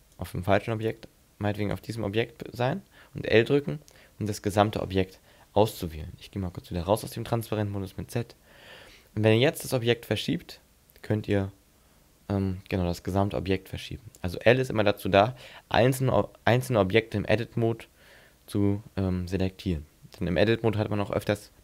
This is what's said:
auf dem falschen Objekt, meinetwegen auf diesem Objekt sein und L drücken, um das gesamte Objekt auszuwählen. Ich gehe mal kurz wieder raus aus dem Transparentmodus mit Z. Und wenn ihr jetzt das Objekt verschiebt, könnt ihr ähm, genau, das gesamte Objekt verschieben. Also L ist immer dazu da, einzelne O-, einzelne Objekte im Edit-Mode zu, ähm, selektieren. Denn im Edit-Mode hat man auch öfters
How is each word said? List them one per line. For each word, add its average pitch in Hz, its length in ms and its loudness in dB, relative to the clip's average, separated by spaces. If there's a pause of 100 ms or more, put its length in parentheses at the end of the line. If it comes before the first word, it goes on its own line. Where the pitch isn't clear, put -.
(160)
auf - 140 -8
dem 92 140 -6
falschen 101 280 2
Objekt, 110 360 -6 (300)
meinetwegen 104 340 -2
auf 98 80 -6
diesem 113 240 -8
Objekt 110 480 -4
sein 131 300 -2 (320)
und - 120 -8
L 113 180 6
drücken, 143 360 0 (400)
um 107 60 -2
das 104 160 -6
gesamte 104 380 2
Objekt 92 380 -2 (340)
auszuwählen. 85 680 0
Ich - 100 -20
gehe 101 100 -8
mal 90 100 -4
kurz - 200 -14
wieder 87 120 -4
raus 101 220 2
aus 127 60 -10
dem 117 140 -8
Transparentmodus 104 720 -4
mit - 160 -10
Z. - 240 -6 (800)
Und 107 100 0
wenn 110 100 8
ihr 113 60 6
jetzt 131 240 2
das - 80 -10
Objekt 117 340 0
verschiebt, - 540 -4 (420)
könnt 107 240 -2
ihr 101 240 0 (800)
ähm, 98 300 0 (100)
genau, 92 160 0
das 87 180 -2
gesamte 98 340 0
Objekt 92 320 -2
verschieben. - 340 -12 (180)
Also 90 180 -6
L 123 200 6
ist 127 120 -2
immer 110 140 2
dazu 101 240 0
da, 101 260 6 (340)
einzelne 131 440 2
O-, - 180 2 (140)
einzelne 123 340 2
Objekte 98 380 2
im 101 80 -2
Edit-Mode 113 640 -2 (600)
zu, 101 360 0 (140)
ähm, 92 320 -2
selektieren. 92 580 -2 (320)
Denn 90 80 -4
im 85 100 0
Edit-Mode 107 420 2
hat 107 120 -2
man 104 100 -2
auch 101 100 -6
öfters - 420 -2 (120)